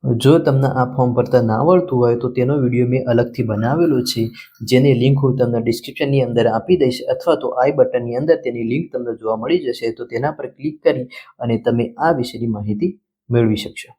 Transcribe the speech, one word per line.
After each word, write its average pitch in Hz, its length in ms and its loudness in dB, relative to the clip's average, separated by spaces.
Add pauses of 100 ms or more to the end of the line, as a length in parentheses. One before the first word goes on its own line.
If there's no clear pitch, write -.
જો 131 340 4
તમને 139 280 2
આ 127 180 0 (120)
ફોર્મ 123 180 2
ભરતા 127 280 2
ના 110 120 0
આવડતું 165 440 2
હોય 120 180 4
તો 123 120 -4
તેનો 127 300 0
વીડિયો 123 300 0
મેં 127 180 0
અલગથી 120 360 0
બનાવેલો 127 580 0
છે, 120 220 -4 (400)
જેની 127 320 4
લિંક 135 240 2
હું 131 180 2
તમને 120 240 0
ડિસ્ક્રિપ્શનની 135 600 -2
અંદર 117 260 2
આપી 113 300 2
દઈશ 131 240 0 (100)
અથવા 151 240 2
તો 127 140 -4
આઈ 131 240 0
બટનની 123 420 0
અંદર 151 220 2
તેની 120 260 -6
લિંક 139 300 -4
તમને 120 240 -6
જોવા 110 200 -4
મળી 131 220 -2
જશે. 117 340 -4
તો 120 120 -10
તેના 120 260 -4
પર 143 160 -10
ક્લિક 151 360 -10
કરી 127 240 0 (320)
અને 117 200 -2
તમે 117 400 -2
આ 160 140 0
વિશેની 120 340 -4
માહિતી 107 460 -4 (380)
મેળવી 113 260 2
શકશો. - 420 -12